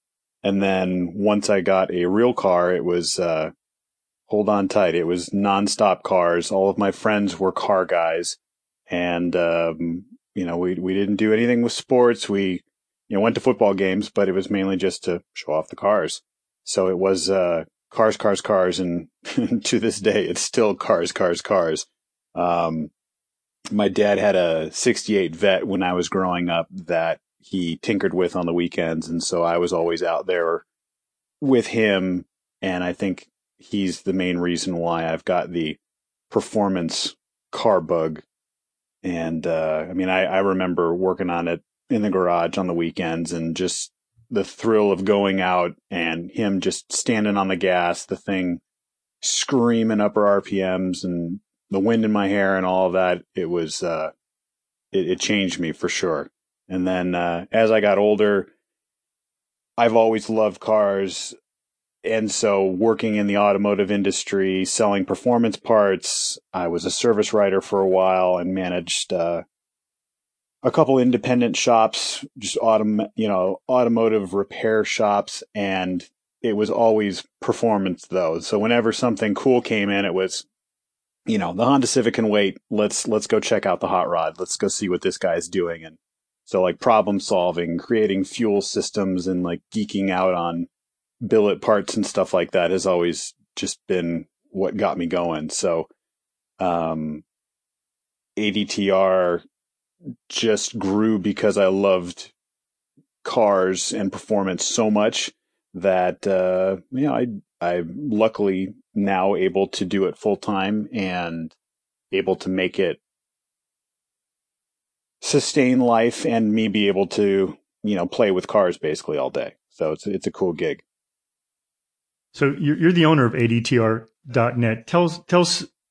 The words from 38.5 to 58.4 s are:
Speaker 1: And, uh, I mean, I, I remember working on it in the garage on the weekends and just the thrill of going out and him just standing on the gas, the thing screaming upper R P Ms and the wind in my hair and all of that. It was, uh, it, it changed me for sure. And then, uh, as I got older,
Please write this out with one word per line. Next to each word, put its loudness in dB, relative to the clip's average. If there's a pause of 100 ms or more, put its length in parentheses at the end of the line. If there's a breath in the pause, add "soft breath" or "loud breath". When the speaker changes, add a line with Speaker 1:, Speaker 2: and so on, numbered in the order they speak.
Speaker 1:
And, -6
uh, -2
I -10
mean, -2
I, 2
I 0
remember 0
working -2
on -2
it -4 (280)
in 0
the 0
garage 0
on 0
the -2
weekends -4
and -4
just -6 (360)
the -2
thrill 2
of -2
going 2
out 0 (140)
and -4
him -2
just -4
standing 0
on 0
the -2
gas, 0
the -6
thing -4 (640)
screaming 0
upper 2
R 4
P -4
Ms -2
and -6 (300)
the -2
wind 2
in 0
my 2
hair 2
and 0
all 2
of 0
that. 0 (100)
It -4
was, -4
uh, -4 (800)
it, 0
it -2
changed -2
me -4
for -6
sure. -4 (400)
And -2
then, -2
uh, -2
as 4
I 4
got 4
older, 2 (1300)